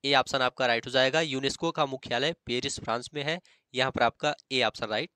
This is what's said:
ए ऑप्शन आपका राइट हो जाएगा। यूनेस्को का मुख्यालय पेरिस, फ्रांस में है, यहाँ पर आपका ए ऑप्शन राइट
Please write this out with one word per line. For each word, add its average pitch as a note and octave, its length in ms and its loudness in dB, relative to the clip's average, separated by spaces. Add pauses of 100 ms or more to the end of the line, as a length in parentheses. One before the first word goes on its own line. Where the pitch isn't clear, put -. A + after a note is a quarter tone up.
ए C#3 100 2
ऑप्शन C3 280 2
आपका B2+ 240 0
राइट A#2 200 2
हो B2 40 -8
जाएगा। C3 320 4
यूनेस्को C#3 480 -2
का D#3 160 -2
मुख्यालय C3+ 480 -4 (120)
पेरिस, B2+ 340 -4
फ्रांस A#2+ 340 -4
में D3 100 -6
है, E3 160 -4 (340)
यहाँ B2+ 160 2
पर - 120 0
आपका D3 320 0 (180)
ए B2+ 100 2
ऑप्शन A2 240 0
राइट A2 300 -2